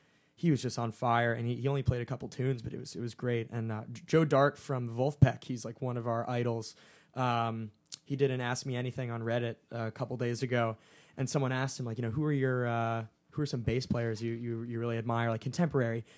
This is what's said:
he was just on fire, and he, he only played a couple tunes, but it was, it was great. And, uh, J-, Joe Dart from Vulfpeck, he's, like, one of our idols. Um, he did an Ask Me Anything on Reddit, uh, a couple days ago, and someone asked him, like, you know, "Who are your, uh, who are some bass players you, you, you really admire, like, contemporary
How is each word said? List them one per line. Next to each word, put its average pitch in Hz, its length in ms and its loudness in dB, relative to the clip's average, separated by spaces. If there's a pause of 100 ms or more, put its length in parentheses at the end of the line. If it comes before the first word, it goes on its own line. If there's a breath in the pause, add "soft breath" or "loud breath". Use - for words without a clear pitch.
(360 soft breath)
he 170 160 4
was 127 100 2
just 123 160 -4
on 113 140 -2
fire, 117 400 4
and 117 140 -2
he, 120 100 0
he 120 100 -4
only 139 160 2
played 123 200 2
a 117 40 -4
couple 127 220 -6
tunes, 127 340 -2
but 127 100 -8
it - 60 -8
was, - 160 -10
it - 60 -8
was 120 160 -6
great. 120 340 -2
And, 113 220 -4
uh, 107 80 -4 (120)
J-, 113 140 -12
Joe 160 180 6
Dart 139 340 6
from 123 300 -4
Vulfpeck, 127 540 4
he's, 123 220 -6
like, 120 180 -10
one 123 140 -2
of 117 100 -4
our 117 240 -2
idols. 117 460 -2 (380 loud breath)
Um, 117 560 0 (340)
he 139 120 -4
did 139 140 4
an 127 100 -2
Ask 123 260 -2
Me 127 100 -2
Anything 123 340 -4
on 117 120 -4
Reddit, 117 340 0 (180)
uh, 113 120 -4
a 113 40 -4
couple 123 260 -6
days 120 260 -2
ago, 120 340 0 (400 loud breath)
and 135 120 -2
someone 131 240 0
asked 131 260 -2
him, 127 80 -6
like, 113 120 -4
you 123 40 -2
know, 113 80 0
"Who 147 140 0
are 151 80 2
your, 131 360 2
uh, 113 360 0 (280)
who 156 100 -2
are 143 40 0
some 127 140 -4
bass 113 260 0
players 117 360 -2
you, 117 100 -2
you, 117 300 -4
you 120 160 -6
really 117 200 -2
admire, 117 320 0
like, 113 100 -2
contemporary 127 640 0 (120)